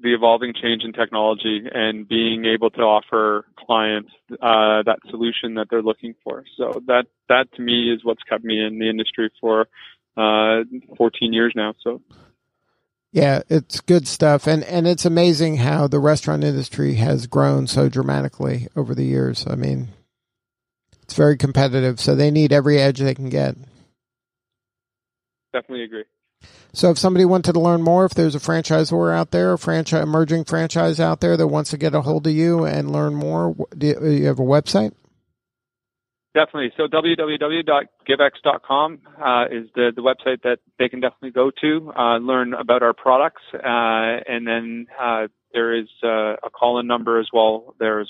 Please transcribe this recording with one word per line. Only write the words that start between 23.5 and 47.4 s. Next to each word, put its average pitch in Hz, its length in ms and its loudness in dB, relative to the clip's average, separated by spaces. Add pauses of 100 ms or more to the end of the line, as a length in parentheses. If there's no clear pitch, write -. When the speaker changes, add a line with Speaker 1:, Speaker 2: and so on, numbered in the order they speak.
Speaker 1:
Definitely 123 320 -8
agree. 110 220 -12 (680)
Speaker 2:
So - 180 2
if 165 80 2
somebody 185 280 4
wanted 180 260 2
to 170 80 2
learn 170 220 2
more, 170 240 4
if 180 80 -2
there's 160 220 0
a 147 40 -4
franchisor 165 760 0
out 165 180 -2
there, 180 200 0
a 175 60 0
franchi-, 160 400 -2
emerging 156 480 0
franchise 165 560 -2
out 160 180 0
there 170 160 2
that 160 120 2
wants 147 240 -2
to 156 60 -6
get 143 160 -2
a 151 60 2
hold 151 260 -2
of 160 60 0
you 165 320 2
and 147 260 -2
learn 147 240 -2
more, 160 400 -2
wh-, 156 240 -10
do 147 100 -2
you, 151 200 0
you 143 200 2
have 131 120 -2
a 131 40 0
website? 151 500 0 (1400)
Speaker 1:
Definitely. 151 440 -2
So 151 100 -2
w 160 300 0
w 151 200 -4
w 156 260 -4
dot 147 240 0 (200)
givex 139 240 2 (100)
dot - 220 0
com, 147 360 -2 (220)
uh, 123 300 2
is 113 240 -10
the, 120 180 2
the 120 80 -10
website 131 420 -2
that 123 160 -2 (200)
they 127 80 0
can 127 140 -8
definitely 127 300 -6
go 127 280 2
to, 156 340 -2
uh, 120 260 2
learn 127 340 -2
about 120 280 0
our 117 120 2
products, 135 480 2 (120)
uh, - 60 -10
and 117 880 -2
then, 117 400 -6 (100)
uh, 113 300 -2 (260)
there 117 240 0
is, 110 120 -8 (120)
uh, 110 400 -2
a - 80 -10
call-in 120 380 -2
number 117 320 0
as 110 140 -4
well 110 440 0